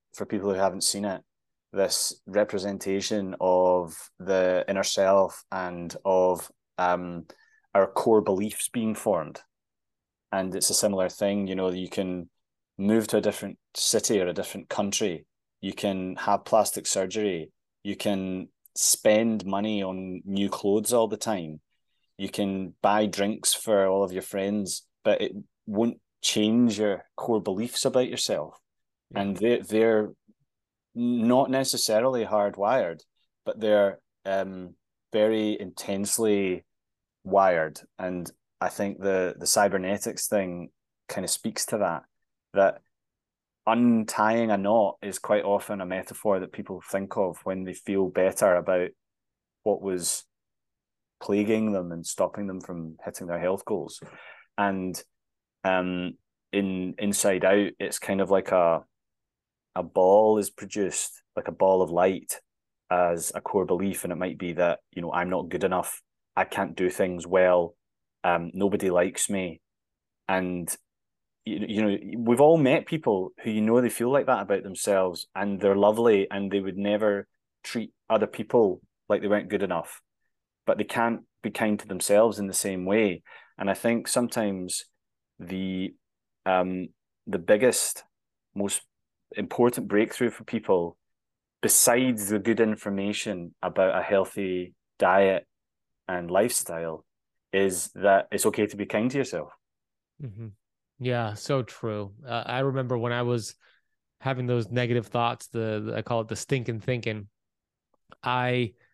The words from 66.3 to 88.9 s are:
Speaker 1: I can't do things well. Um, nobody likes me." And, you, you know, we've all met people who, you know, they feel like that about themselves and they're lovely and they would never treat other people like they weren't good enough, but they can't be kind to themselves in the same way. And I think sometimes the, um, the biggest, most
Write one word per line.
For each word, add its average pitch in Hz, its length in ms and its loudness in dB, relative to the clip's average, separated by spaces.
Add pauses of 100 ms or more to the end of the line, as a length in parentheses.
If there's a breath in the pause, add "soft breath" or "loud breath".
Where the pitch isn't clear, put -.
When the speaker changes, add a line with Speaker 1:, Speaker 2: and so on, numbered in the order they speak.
Speaker 1:
I 95 80 2
can't 92 320 -6
do 90 120 0
things 90 380 -2
well. 90 480 4 (480)
Um, 170 320 0
nobody 98 360 0
likes 90 380 0
me." 92 320 -4 (680)
And, 90 440 -2 (720)
you, 104 240 -4
you 107 140 0
know, 101 160 2 (180)
we've 117 240 2
all 156 180 8
met 143 280 2
people 107 460 -2 (100)
who, 117 80 -4
you 107 100 0
know, 113 200 4
they 120 80 2
feel 117 220 -2
like 139 160 2
that 113 160 0
about 98 200 -2
themselves 92 720 -2
and 98 260 -4
they're 98 160 4
lovely 107 540 4
and 101 200 -4
they 101 100 0
would 95 180 -6
never 101 480 0 (380)
treat - 280 -8 (160)
other 110 180 2
people 107 540 2 (280)
like 104 120 2
they 104 80 -4
weren't 101 200 0
good 98 140 -2
enough, 87 380 -4 (640)
but - 140 2
they 104 60 -2
can't 117 380 0 (200)
be 110 80 -4
kind 107 300 0
to - 80 -18
themselves 101 500 4
in 101 80 -4
the 95 60 -6
same 95 320 -4
way. 98 380 2 (360 loud breath)
And 98 100 -2
I 95 60 2
think 117 340 0
sometimes 101 800 -2 (520)
the, 92 560 -6 (520)
um, 92 420 0 (380)
the 98 120 -4
biggest, 107 640 2 (520)
most 101 260 -4 (560)